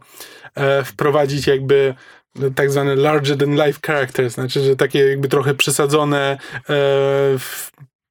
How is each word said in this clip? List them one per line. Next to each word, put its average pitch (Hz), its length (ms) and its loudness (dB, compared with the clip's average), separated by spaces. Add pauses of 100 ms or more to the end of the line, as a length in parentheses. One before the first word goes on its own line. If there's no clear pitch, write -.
(560)
e, 139 280 0
wprowadzić 143 640 0
jakby 135 460 2 (640)
tak 139 160 2
zwane 139 240 0
larger 143 420 0
than 143 180 0
life 143 320 0
characters, 131 460 -2
znaczy, 131 300 -4
że 135 120 2
takie 143 320 0
jakby 139 200 -2
trochę 143 260 0
przesadzone, 143 840 0 (180)
e, 131 40 -8 (800)
w-, - 320 -12 (400)